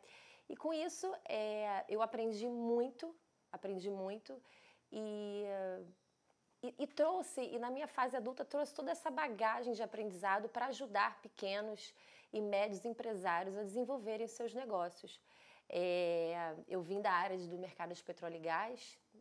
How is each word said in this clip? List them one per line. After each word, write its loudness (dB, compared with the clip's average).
E -6
com 0
isso, -2
é, 0
eu 2
aprendi 2
muito, 2
aprendi -4
muito -4
e, -4
e, -6
e 2
trouxe, 2
e -2
na -2
minha -2
fase 2
adulta -2
trouxe 0
toda -2
essa -2
bagagem 2
de 0
aprendizado 2
pra 0
ajudar 2
pequenos -4
e 2
médios 4
empresários 0
a -2
desenvolverem -2
os -6
seus -4
negócios. -2
É, 2
eu 0
vim 0
da 6
área 4
de, -4
do -6
mercado -6
de -10
petróleo -6
e -12
gás, -2